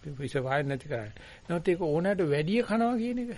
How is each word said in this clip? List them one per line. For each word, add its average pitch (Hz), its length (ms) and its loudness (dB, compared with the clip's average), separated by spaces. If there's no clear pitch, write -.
විස 135 240 -6
වායු 135 260 0
නැති 139 240 -4
කරන්නේ? 113 260 -6
නමුත් 170 260 -2
ඒක 180 140 2
ඕනෑමට 180 440 2
වැඩිය 156 360 2
කනවා 233 340 2
කියන 240 240 -2
එක. 240 180 -6